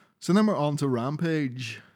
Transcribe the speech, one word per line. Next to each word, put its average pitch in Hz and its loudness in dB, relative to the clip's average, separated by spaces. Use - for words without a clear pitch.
so - 0
then 214 6
we're 196 2
on 147 0
to 143 0
Rampage. 131 -2